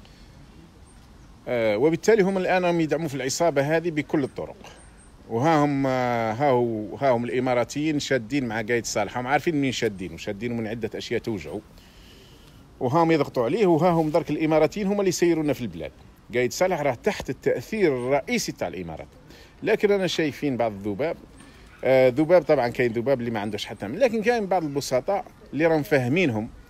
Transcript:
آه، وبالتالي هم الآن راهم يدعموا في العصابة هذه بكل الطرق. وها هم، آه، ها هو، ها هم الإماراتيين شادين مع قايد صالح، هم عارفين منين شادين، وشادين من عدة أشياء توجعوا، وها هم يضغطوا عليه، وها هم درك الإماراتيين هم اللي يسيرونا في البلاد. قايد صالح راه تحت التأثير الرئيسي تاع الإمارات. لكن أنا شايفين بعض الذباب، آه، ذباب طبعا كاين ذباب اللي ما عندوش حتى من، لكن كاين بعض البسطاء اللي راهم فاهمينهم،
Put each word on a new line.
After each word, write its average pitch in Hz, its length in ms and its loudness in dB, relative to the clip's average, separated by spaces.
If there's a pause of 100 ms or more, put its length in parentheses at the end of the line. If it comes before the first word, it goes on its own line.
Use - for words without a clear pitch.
(1500)
آه، 113 280 2
وبالتالي 165 460 4
هم 190 160 0
الآن 180 260 0
راهم 170 160 2
يدعموا 156 280 0
في 127 60 -10
العصابة 139 600 0
هذه 165 140 -2
بكل 151 340 -2
الطرق. - 320 -8 (720)
وها 147 360 2
هم، 139 220 0
آه، 123 460 0
ها 135 180 2
هو، 117 460 0
ها 139 140 2
هم 120 140 2
الإماراتيين 127 720 -2
شادين 127 500 -2
مع 113 140 -4
قايد 113 240 -2
صالح، 104 320 -4
هم 123 80 -4
عارفين 147 300 0
منين 139 160 0
شادين، 95 420 -4
وشادين 104 420 -8
من 113 100 -6
عدة 110 280 -8
أشياء 107 260 -6
توجعوا، 92 400 -8 (1200)
وها 135 220 2
هم 165 100 4
يضغطوا 139 320 0
عليه، 185 220 0
وها 170 240 4
هم 165 200 2
درك 156 200 -2
الإماراتيين 156 560 0
هم 202 140 0
اللي 196 80 2
يسيرونا 160 440 2
في - 80 -6
البلاد. 82 320 -10 (420)
قايد 151 180 0
صالح 180 280 0
راه 139 140 0
تحت - 360 -4
التأثير 147 680 0
الرئيسي 139 560 -2
تاع - 160 -6
الإمارات. 82 400 -10 (540)
لكن 208 280 2
أنا 196 160 2
شايفين 147 500 -2
بعض 117 160 0
الذباب، 104 440 -4 (680)
آه، 131 240 6
ذباب 156 340 4
طبعا 139 260 2
كاين 120 240 0
ذباب 120 280 0
اللي 117 100 -4
ما 113 100 -2
عندوش 101 260 -6
حتى 107 220 -10
من، 135 100 -6
لكن 226 240 2
كاين 226 240 0
بعض 180 180 0
البسطاء 143 600 -2 (280)
اللي 147 140 2
راهم 160 160 2
فاهمينهم، 127 680 0 (220)